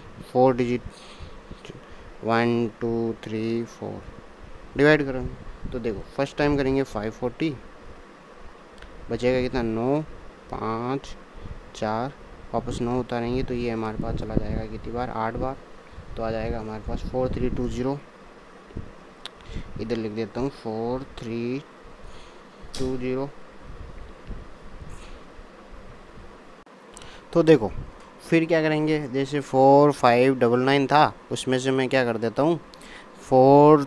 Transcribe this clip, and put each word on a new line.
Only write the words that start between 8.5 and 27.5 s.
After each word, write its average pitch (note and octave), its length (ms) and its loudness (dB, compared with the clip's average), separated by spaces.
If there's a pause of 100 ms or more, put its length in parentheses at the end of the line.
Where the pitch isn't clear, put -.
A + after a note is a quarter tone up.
बचेगा B2 300 2
कितना, B2+ 220 -2
नौ, A#2 380 0 (500)
पाँच, A#2 640 -6 (600)
चार, A2+ 380 -4 (400)
वापस A2+ 280 -4
नौ B2+ 180 0
उतारेंगे A#2+ 440 -4
तो B2+ 100 -6
ये A#2+ 160 -4
हमारे A2+ 280 -4
पास A2+ 180 -4
चला G#2+ 200 -6
जाएगा A2 300 -2
कितनी A2 280 -10
बार, A#2+ 180 -4
आठ A2+ 240 -4
बार, B2+ 200 -4 (640)
तो A#2 60 -6
आ A2+ 80 -2
जाएगा A2+ 280 -4
हमारे A2 280 -10
पास A#2+ 160 -6
फ़ोर B2+ 260 -2
थ्री B2 200 -2
टू B2 200 -2
ज़ीरो, B2+ 280 -4 (1800)
इधर A2+ 160 -4
लिख A2 140 -4
देता A2 300 -6
हूँ C#3 120 -2
फ़ोर A#2 520 -6 (140)
थ्री A#2+ 420 -4 (1200)
टू C3 180 -2
ज़ीरो। B2+ 320 -4 (4000)
तो E3+ 100 6
देखो, C3+ 280 8 (520)